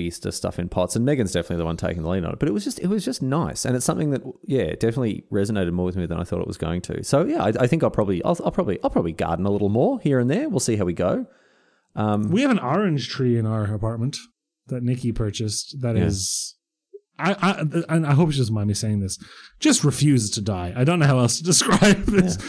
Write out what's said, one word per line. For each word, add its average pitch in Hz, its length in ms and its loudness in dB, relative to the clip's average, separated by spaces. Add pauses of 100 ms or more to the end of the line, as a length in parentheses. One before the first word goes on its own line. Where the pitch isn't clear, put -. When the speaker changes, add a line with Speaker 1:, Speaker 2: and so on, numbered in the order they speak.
(120)
Speaker 1:
just 95 220 -8
stuff - 260 -6
in 87 100 -4
pots. 90 260 -2
And 113 100 0
Megan's 127 260 0
definitely 87 260 -2
the 82 80 -2
one 82 120 -2
taking 87 260 -4
the 80 60 -4
lead 92 140 -2
on 87 100 -4
it. - 60 -10
But 143 100 0
it - 20 0
was 202 120 -2
just, 277 160 -6
it - 80 -2
was 196 160 -2
just - 180 -6
nice, 135 440 -2
and 127 100 0
it's 123 100 -2
something 151 260 0
that, 131 100 -2 (220)
yeah, 117 320 0
definitely 113 560 0
resonated 101 400 0
more 90 140 0
with 90 100 -2
me 90 100 -2
than 82 140 -4
I 87 40 -2
thought 90 180 -4
it - 60 -6
was 87 100 -8
going 85 240 -4
to. - 220 -8
So 143 220 2
yeah, 302 200 -2
I, 110 160 2
I 123 60 4
think 160 160 0
I'll 113 60 4
probably, 98 340 0
I'll, 175 220 0
I'll 208 60 -2
probably, 135 320 -2
I'll 277 80 0
probably 82 220 0
garden 85 340 -2
a - 40 2
little 101 180 2
more 165 320 2
here 139 180 2
and 123 100 2
there. 254 200 -2
We'll 170 100 0
see 117 160 0
how 101 100 0
we 87 80 0
go. 143 320 0 (680)
Um, 104 340 0
Speaker 2:
We 208 140 2
have 277 80 2
an 214 80 2
orange 151 500 0
tree 123 300 0
in 110 80 0
our 110 160 0 (100)
apartment 113 440 -4 (500)
that 123 160 -6
Nikki 123 280 0
purchased. 107 680 -4
That 120 140 0
Speaker 1:
Yeah. 98 100 4
Speaker 2:
is, - 480 -2 (640)
I, 180 240 2
I, 165 420 0 (120)
and 160 100 4
I 143 80 4
hope 156 180 6
she 139 60 -2
doesn't 110 160 2
mind 104 140 0
me 104 80 2
saying 107 240 0
this, 95 180 -4 (420)
just - 240 4
refuses 135 480 4
to 113 100 -2
die. 90 340 -2
I 123 80 2
don't 170 160 4
know 143 80 6
how 131 100 6
else 120 220 4
to 160 40 -10
<laughs> 180 80 2
describe 196 540 4
this. 185 340 2
Speaker 1:
Yeah, - 100 -10